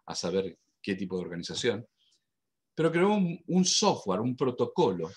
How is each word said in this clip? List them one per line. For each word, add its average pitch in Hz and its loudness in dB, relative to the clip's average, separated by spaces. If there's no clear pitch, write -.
a 82 -10
saber 92 -4
qué 101 -4
tipo 92 -6
de 90 -6
organización. 87 -4
Pero 160 2
creó 180 4
un, 185 0
un 180 4
software, 120 2
un 123 -2
protocolo, 120 0